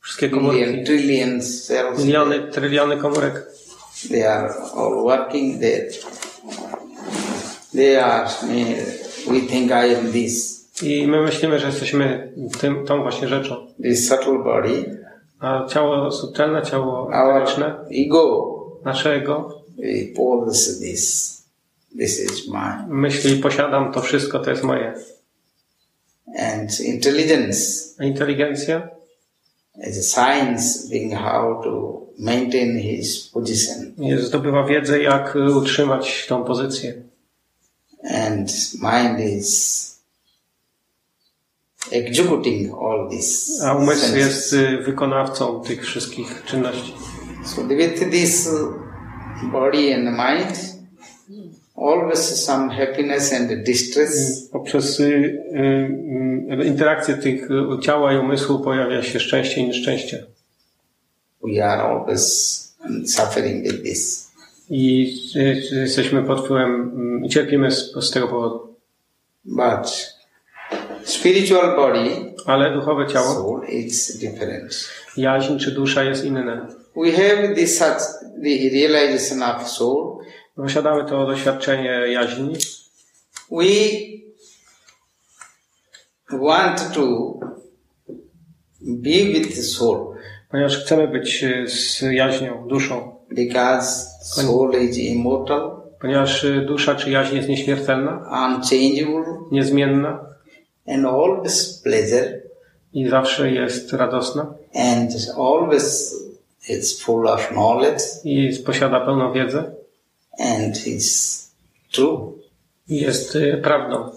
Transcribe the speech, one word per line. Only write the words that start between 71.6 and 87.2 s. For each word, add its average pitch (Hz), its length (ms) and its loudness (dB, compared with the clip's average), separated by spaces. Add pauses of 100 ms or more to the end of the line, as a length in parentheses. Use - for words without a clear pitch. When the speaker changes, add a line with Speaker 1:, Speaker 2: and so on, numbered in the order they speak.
Speaker 2:
body, 123 340 2 (360)
Speaker 1:
ale 139 280 4
duchowe 139 340 0
ciało, 127 260 2
Speaker 2:
soul 101 360 -4
is 117 480 -4
different. - 720 -8 (280)
Speaker 1:
jaźń 135 400 2
czy 135 140 -2
dusza 135 320 0
jest 135 220 -2
inne. 120 420 -4 (280)
Speaker 2:
We 165 160 2
have 202 440 4
this 165 220 2
such, 160 200 4 (460)
the 135 260 2 (100)
realization 139 640 2
of 120 260 -2
soul. 135 480 -2 (380)
Speaker 1:
Posiadamy 147 540 0
to 139 160 0
doświadczenie 135 640 -2
jaźni. 123 640 0 (1000)
Speaker 2:
We 170 140 2 (2750)
want 165 560 2
to 123 400 0 (1500)